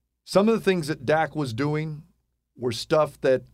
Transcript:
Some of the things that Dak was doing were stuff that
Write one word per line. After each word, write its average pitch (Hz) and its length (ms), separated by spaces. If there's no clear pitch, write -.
Some 196 220
of 226 60
the 208 100
things 180 260
that 135 180
Dak 151 280
was 139 200
doing 151 480
were 123 160
stuff 151 500
that 131 200